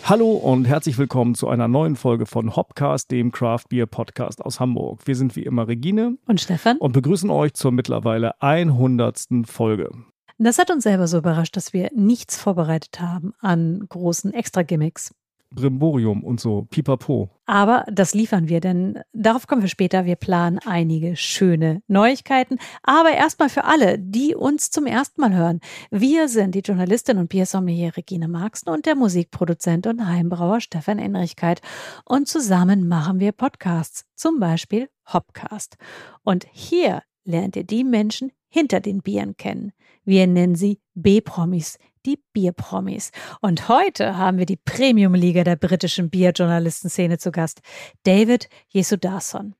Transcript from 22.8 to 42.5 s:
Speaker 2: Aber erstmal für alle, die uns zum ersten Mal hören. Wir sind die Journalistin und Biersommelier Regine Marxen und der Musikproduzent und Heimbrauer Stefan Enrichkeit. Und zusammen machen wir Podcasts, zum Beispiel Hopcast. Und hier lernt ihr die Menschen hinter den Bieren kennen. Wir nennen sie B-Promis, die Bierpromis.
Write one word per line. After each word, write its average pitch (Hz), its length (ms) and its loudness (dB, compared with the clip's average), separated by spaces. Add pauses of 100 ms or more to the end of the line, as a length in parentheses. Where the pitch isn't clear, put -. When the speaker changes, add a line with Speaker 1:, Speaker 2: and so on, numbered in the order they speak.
Speaker 2:
Aber 311 300 4
erstmal 302 360 2
für - 160 -2
alle, 226 340 4
die 214 360 -2
uns - 360 -2
zum 294 140 -2
ersten 254 380 -2
Mal 208 120 4
hören. 170 260 2 (300)
Wir 277 380 2
sind 202 260 0
die 196 60 0
Journalistin 196 560 0
und 175 140 -2
Biersommelier 180 680 -2
Regine 165 320 -6
Marxen 170 400 -8
und 311 160 -4
der 311 100 2
Musikproduzent 180 920 0
und 226 200 -2
Heimbrauer 175 540 0
Stefan 208 380 -6
Enrichkeit. 185 640 -2 (420)
Und 277 240 0
zusammen 190 580 2
machen 175 320 0
wir 202 140 0
Podcasts, - 720 -6 (120)
zum 320 240 -2
Beispiel 190 500 -2 (200)
Hopcast. - 680 -8 (460)
Und 185 280 0
hier 330 500 -2 (220)
lernt 190 320 -4
ihr 185 80 -8
die 233 200 -4
Menschen 233 480 -2 (180)
hinter 302 300 0
den 202 200 -4
Bieren 202 380 -6
kennen. 202 340 -8 (320)
Wir 190 220 6
nennen 180 300 4
sie 202 240 -2 (140)
B-Promis, 180 840 0 (280)
die 285 120 -4 (140)
Bierpromis. 190 760 -4 (320)